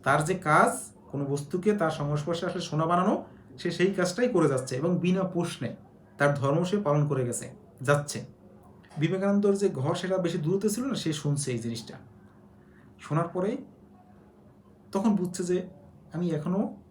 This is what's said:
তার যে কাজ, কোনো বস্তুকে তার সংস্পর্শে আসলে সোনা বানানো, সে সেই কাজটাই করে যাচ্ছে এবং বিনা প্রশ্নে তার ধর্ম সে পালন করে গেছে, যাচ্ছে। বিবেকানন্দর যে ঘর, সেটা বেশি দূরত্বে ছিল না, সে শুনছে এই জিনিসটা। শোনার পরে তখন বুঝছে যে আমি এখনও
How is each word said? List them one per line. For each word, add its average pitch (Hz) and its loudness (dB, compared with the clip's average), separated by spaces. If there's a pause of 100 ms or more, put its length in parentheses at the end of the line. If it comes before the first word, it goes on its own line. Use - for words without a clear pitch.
তার 151 4
যে 175 0
কাজ, 180 2 (220)
কোনো 143 -4
বস্তুকে 175 0
তার 165 0
সংস্পর্শে 151 -2
আসলে 175 -4
সোনা 151 0
বানানো, 185 2 (320)
সে 175 -4
সেই 190 2
কাজটাই 202 0
করে 160 4
যাচ্ছে 131 0
এবং 170 0
বিনা 185 2
প্রশ্নে - -4 (420)
তার 143 4
ধর্ম 143 2
সে 196 0
পালন 147 2
করে 131 0
গেছে, - -6 (280)
যাচ্ছে। 143 0 (720)
বিবেকানন্দর 196 2
যে 196 2
ঘর, 151 0
সেটা 185 -2
বেশি 175 0
দূরত্বে 190 0
ছিল 240 -2
না, 240 -2
সে 156 -2
শুনছে 143 -2
এই 117 -2
জিনিসটা। 117 -8 (1040)
শোনার 165 -2
পরে 196 -2 (1300)
তখন 202 2
বুঝছে 175 -2
যে 180 -2 (460)
আমি 170 -2
এখনও 170 -2 (140)